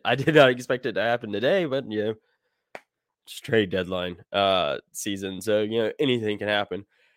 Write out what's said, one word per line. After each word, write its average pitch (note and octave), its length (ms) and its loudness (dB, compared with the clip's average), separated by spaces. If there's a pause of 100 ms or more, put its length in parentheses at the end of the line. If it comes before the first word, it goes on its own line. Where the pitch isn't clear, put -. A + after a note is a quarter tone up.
I A#2+ 120 0
did C#3 180 2
not C#3 160 8
expect B2 340 -2
it A#2 120 -4
to F#2+ 40 0
happen A#2 320 -2
today, D3+ 320 0
but, B2+ 260 -4
you G#2+ 140 -2
know, A2 100 -4 (1080)
it's - 160 -18
trade A2 300 2
deadline, F2+ 480 -4 (120)
uh, F#2 480 2 (140)
season. F#2+ 480 -8
So, G#2+ 220 0
you A2 200 -2
know, G#2+ 160 -2
anything A#2 380 0
can G#2 120 -6
happen G2+ 360 -2 (320)